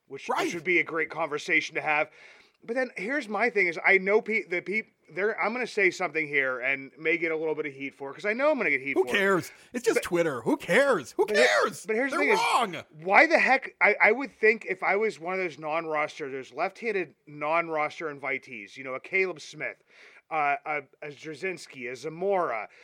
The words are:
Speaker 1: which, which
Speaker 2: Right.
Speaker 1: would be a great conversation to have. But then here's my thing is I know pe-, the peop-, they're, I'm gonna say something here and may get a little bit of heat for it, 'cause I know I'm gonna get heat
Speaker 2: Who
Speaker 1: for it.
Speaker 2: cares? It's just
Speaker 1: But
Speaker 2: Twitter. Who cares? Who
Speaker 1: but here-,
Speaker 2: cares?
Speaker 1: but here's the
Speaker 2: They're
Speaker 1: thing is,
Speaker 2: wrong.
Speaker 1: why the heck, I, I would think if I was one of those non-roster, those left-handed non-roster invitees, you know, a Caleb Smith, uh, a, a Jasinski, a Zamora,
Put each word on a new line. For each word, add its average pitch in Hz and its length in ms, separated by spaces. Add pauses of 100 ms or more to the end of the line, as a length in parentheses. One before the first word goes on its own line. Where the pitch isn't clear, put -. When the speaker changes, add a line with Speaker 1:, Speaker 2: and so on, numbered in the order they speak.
Speaker 1:
which, 135 200
which 254 100
Speaker 2:
Right. 339 160
Speaker 1:
would 165 100
be 175 160
a 151 40
great 160 260
conversation 151 640
to 147 60
have. 151 280 (540)
But 226 120
then 262 220
here's 226 300
my 214 220
thing 196 180
is 165 180
I 190 120
know 196 240
pe-, 208 260
the 175 140
peop-, 208 320 (200)
they're, 196 280
I'm 202 100
gonna 240 140
say 196 240
something 160 380
here 135 320
and 135 380
may 160 200
get 165 140
a 160 40
little 156 200
bit 151 100
of 139 80
heat 135 220
for 139 160
it, - 20
'cause 147 120
I 208 80
know 277 180
I'm 294 60
gonna 185 120
get 139 120
heat 139 120
Speaker 2:
Who 370 100
Speaker 1:
for 370 60
it. 226 80
Speaker 2:
cares? 190 340 (220)
It's 240 100
just 415 140
Speaker 1:
But - 60
Speaker 2:
Twitter. 160 380
Who 196 160
cares? 214 560
Who 403 120
Speaker 1:
but 415 120
here-, 508 100
Speaker 2:
cares? 539 400
Speaker 1:
but 220 80
here's 262 160
the 294 60
Speaker 2:
They're 285 100
Speaker 1:
thing 240 80
is, - 40
Speaker 2:
wrong. 220 440 (200)
Speaker 1:
why 208 220
the 311 140
heck, 233 320 (100)
I, 208 180
I 185 120
would 247 280
think 220 300
if 180 140
I 175 120
was 202 240
one 175 140
of 190 60
those 170 180
non-roster, 156 760
those 131 220
left-handed 180 600 (120)
non-roster 151 840
invitees, 131 640
you 135 60
know, 131 100
a 131 60
Caleb 185 420
Smith, 135 420 (460)
uh, 151 260 (100)
a, 151 160 (200)
a 151 80
Jasinski, 147 800
a 131 40
Zamora, 156 720 (140)